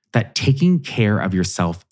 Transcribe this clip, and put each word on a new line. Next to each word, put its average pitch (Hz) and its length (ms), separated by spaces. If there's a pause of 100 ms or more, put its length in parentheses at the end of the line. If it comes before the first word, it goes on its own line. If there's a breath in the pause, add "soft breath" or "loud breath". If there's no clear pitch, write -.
(120)
that 110 220
taking 165 440
care 107 400
of 95 140
yourself 87 600